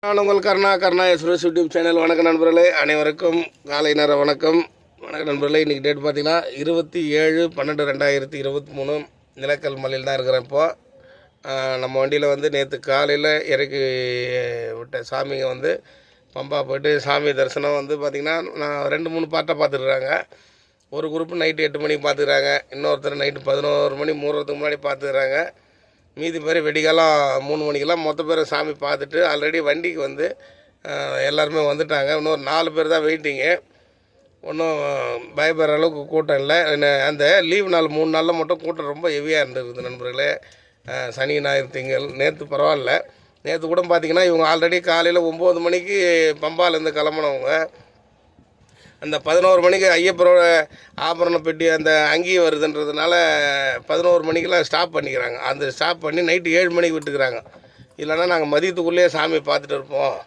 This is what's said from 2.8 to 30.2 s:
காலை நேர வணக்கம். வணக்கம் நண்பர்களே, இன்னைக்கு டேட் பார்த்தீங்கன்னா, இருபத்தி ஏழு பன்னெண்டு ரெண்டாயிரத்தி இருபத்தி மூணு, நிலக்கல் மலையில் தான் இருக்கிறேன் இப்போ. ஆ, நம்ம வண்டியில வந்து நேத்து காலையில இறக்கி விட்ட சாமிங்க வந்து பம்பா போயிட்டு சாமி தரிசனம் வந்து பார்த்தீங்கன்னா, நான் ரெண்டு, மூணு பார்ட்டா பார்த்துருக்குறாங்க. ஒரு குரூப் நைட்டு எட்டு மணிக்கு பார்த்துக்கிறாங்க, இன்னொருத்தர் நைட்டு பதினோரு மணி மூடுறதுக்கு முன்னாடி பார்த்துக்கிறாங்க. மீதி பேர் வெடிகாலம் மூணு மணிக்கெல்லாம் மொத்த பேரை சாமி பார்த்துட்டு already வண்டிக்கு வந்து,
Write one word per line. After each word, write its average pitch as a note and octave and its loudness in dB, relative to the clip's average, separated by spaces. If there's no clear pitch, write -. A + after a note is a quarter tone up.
காலை D3 0
நேர D3 4
வணக்கம். D#3 2
வணக்கம் D3+ -10
நண்பர்களே, C#3+ 0
இன்னைக்கு D3 0
டேட் C#3+ -10
பார்த்தீங்கன்னா, D3 -2
இருபத்தி D#3+ -2
ஏழு D#3+ 2
பன்னெண்டு D3 -2
ரெண்டாயிரத்தி C#3 0
இருபத்தி C#3+ -6
மூணு, C#3+ -6
நிலக்கல் C#3 -4
மலையில் C3+ -6
தான் C#3 -2
இருக்கிறேன் C3 0
இப்போ. C#3 -2
ஆ, C3 -4
நம்ம C3 -2
வண்டியில D3 0
வந்து C#3+ 0
நேத்து C#3 -4
காலையில D3 0
இறக்கி C#3 -2
விட்ட A#2+ -10
சாமிங்க C3+ -4
வந்து C3 -4
பம்பா C#3 -4
போயிட்டு C#3 0
சாமி C#3+ 0
தரிசனம் C#3 -2
வந்து D3 -4
பார்த்தீங்கன்னா, D3 -4
நான் D3 -6
ரெண்டு, D3+ -4
மூணு E3 -4
பார்ட்டா D#3+ -2
பார்த்துருக்குறாங்க. C3+ -2
ஒரு D#3 -6
குரூப் D#3+ -6
நைட்டு D#3+ -2
எட்டு D3 0
மணிக்கு D3 -2
பார்த்துக்கிறாங்க, C#3+ 2
இன்னொருத்தர் C#3+ -2
நைட்டு C#3+ -2
பதினோரு C#3+ 0
மணி D3 -4
மூடுறதுக்கு D3 -4
முன்னாடி D3 -4
பார்த்துக்கிறாங்க. C#3 -2
மீதி D#3+ -6
பேர் D#3+ 0
வெடிகாலம் D3+ 4
மூணு D3+ -4
மணிக்கெல்லாம் D3 0
மொத்த D#3 -4
பேரை D#3 0
சாமி D3+ -4
பார்த்துட்டு C#3+ -4
already D3+ -2
வண்டிக்கு D#3+ -2
வந்து, C#3 -6